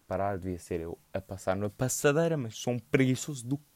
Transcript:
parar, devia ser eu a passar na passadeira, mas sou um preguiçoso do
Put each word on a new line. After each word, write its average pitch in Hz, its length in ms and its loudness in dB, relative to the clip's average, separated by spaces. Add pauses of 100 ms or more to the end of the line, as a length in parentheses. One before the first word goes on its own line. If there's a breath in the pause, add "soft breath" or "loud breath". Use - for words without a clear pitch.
parar, 98 300 -2
devia 90 200 -4
ser 85 220 -4
eu 82 180 -8 (140)
a 98 80 -4
passar 95 360 -2
na 104 140 -2
passadeira, 147 680 2
mas 117 200 -4
sou - 180 -2
um 123 40 -2
preguiçoso 127 680 2
do 143 140 -2 (160)